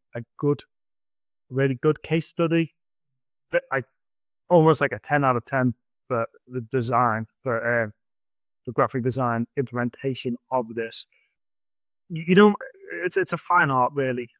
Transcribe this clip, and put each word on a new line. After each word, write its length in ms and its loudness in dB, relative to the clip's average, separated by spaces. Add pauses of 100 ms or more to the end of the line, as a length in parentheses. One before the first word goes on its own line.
(160)
a 80 -10 (140)
good, 240 -2 (880)
really 240 0
good 260 0
case 240 -4
study. 480 -2 (800)
But 100 0 (100)
I, 120 -2 (640)
almost 320 6
like 100 2
a 80 -6
ten 240 -2
out 120 2
of 100 -4
ten 300 0 (320)
for 180 -2 (220)
the 140 -8
design, 640 -2 (160)
for, 400 0
uh, 60 -4 (760)
the 60 -8
graphic 320 0
design 420 0 (100)
implementation 800 -6 (120)
of 240 -4
this. 320 -10 (1040)
You, 180 -10
you 80 4
don't, 200 8 (480)
it's, 120 -4
it's 160 0
a 60 -2
fine 340 2
art, 240 0
really. 340 -4 (100)